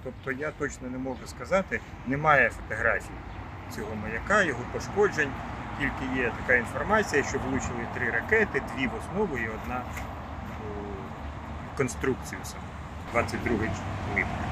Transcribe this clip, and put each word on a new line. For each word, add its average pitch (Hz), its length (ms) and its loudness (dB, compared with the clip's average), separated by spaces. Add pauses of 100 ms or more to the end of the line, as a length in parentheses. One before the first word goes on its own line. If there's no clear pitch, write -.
Тобто 131 280 -6
я 147 180 -2
точно 127 380 -4
не 127 100 -6
можу 127 280 -4
сказати, 131 540 2 (260)
немає 139 440 8
фотографій 110 680 0 (560)
цього 110 280 -4
маяка, 180 400 2
його 127 180 2 (120)
пошкоджень. 156 580 2 (480)
Тільки 131 420 0
є 117 200 2
така 123 180 6
інформація, 151 640 4
що 131 160 0
влучили 123 560 0
три 120 160 0
ракети, 131 520 4 (120)
дві 131 120 0
в 113 120 2
основу 165 400 0
і 113 100 0
одна 110 340 -4 (800)
у - 1160 -8
конструкцію - 680 0
саму, - 180 -8 (500)
двадцять 113 320 0
другий 110 260 2 (440)
липня. - 380 0